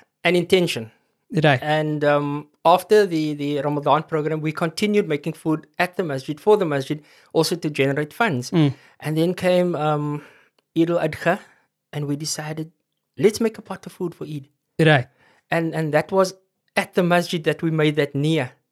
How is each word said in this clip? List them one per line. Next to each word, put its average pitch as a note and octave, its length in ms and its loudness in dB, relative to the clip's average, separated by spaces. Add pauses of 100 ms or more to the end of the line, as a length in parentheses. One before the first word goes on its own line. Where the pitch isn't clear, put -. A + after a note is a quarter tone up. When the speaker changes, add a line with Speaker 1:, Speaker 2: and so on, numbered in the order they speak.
(260)
Speaker 1:
an F3 120 4
intention. F3 520 0 (540)
Speaker 2:
Right. C#3 180 6
Speaker 1:
And, D3+ 440 0
um, D3 420 0 (180)
after F#3 400 4
the, D#3 280 -2
the C#3+ 260 -4
Ramadan D3 440 0
program, D#3 380 -4
we D#3 100 -4
continued G3 560 -2
making D#3 260 -4
food D#3 340 -4 (120)
at F3+ 180 -2
the F#3+ 60 -2
masjid, C#3+ 360 -6
for G#3+ 180 4
the G3 80 0
masjid, D3 380 -4 (300)
also E3 220 0
to E3 140 -6
generate D3 440 -2
funds. C#3+ 380 -2
Speaker 2:
Mm. D3+ 220 2 (280)
Speaker 1:
And D3+ 160 -4
then F3 160 0
came, F3+ 420 0
um, D3 480 -2 (540)
Eid E3 120 2
al-Adha, E3+ 500 -2 (520)
and D3 160 -6
we C#3+ 80 -4
decided, D#3 560 -8 (460)
"Let's G#3 240 2
make A3 160 -2
a G#3 40 -18
pot - 240 -14
of F3+ 60 -16
food E3+ 240 -8
for D3+ 100 -12
Eid." D3 220 -12 (320)
Speaker 2:
Right. D#3 280 4 (440)
Speaker 1:
And, E3 240 -2
and D#3 180 -4
that D#3+ 180 0
was F#3+ 220 2 (420)
at G3 200 -4
the F3+ 80 2
masjid F3 400 0
that D3+ 180 -2
we E3 80 0
made D#3 280 2
that C#3+ 160 0
niyyah. D3 380 0 (200)